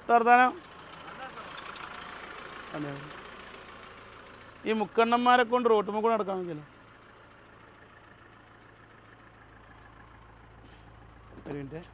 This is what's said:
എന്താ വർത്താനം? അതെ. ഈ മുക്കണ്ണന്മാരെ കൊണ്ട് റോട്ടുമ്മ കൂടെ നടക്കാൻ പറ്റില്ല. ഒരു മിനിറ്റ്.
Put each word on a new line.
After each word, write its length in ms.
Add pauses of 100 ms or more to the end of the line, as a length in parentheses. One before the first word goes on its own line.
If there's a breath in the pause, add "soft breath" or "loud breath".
എന്താ 160
വർത്താനം? 360 (2250)
അതെ. 160 (1800)
ഈ 100
മുക്കണ്ണന്മാരെ 720
കൊണ്ട് 220
റോട്ടുമ്മ 320
കൂടെ 100
നടക്കാൻ 240
പറ്റില്ല. 240 (4000)
ഒരു 120
മിനിറ്റ്. 220 (140)